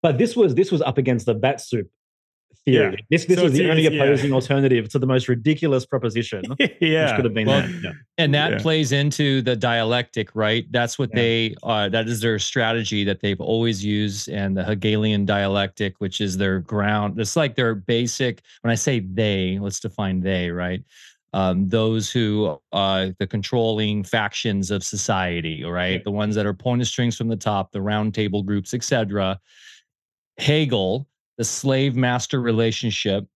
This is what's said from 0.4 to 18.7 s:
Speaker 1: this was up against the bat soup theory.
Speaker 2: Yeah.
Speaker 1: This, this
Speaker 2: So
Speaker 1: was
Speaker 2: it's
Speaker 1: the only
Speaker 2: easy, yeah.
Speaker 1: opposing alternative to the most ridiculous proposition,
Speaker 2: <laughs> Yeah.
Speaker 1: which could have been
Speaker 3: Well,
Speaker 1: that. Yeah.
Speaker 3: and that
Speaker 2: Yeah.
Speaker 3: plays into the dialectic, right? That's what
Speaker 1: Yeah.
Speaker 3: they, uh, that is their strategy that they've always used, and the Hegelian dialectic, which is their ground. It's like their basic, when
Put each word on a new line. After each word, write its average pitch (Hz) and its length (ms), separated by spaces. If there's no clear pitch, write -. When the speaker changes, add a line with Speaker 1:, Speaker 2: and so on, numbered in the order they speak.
Speaker 1:
this 190 160
was 147 100
up 131 160
against 123 280
the 117 80
bat 127 260
soup 104 280
theory. 104 340
Speaker 2:
Yeah. - 100
Speaker 1:
This, 160 180
this 180 120
Speaker 2:
So 180 60
Speaker 1:
was 151 80
Speaker 2:
it's 135 80
Speaker 1:
the 180 100
only 160 140
Speaker 2:
easy, 156 100
yeah. 147 80
Speaker 1:
opposing 139 300
alternative 127 580
to 143 80
the 131 80
most 127 220
ridiculous 131 580
proposition, 113 640
Speaker 2:
<laughs> 135 80
Yeah. 160 260
Speaker 1:
which 117 100
could 127 80
have 107 100
been 110 120
Speaker 3:
Well, 139 160
Speaker 1:
that. 170 220
Yeah. 160 80
Speaker 3:
and 147 160
that 147 160
Speaker 2:
Yeah. - 80
Speaker 3:
plays 156 320
into 139 520
the 123 120
dialectic, 117 800
right? 110 380
That's 120 260
what 131 120
Speaker 1:
Yeah. 120 100
Speaker 3:
they, 113 420
uh, 104 280
that 113 180
is 117 120
their 110 200
strategy 113 640
that 98 160
they've 101 200
always 113 440
used, 104 440
and 98 280
the 92 80
Hegelian 107 600
dialectic, 98 760
which 95 220
is 98 160
their 95 220
ground. 104 600
It's 104 160
like 147 180
their 117 220
basic, 120 680
when 117 100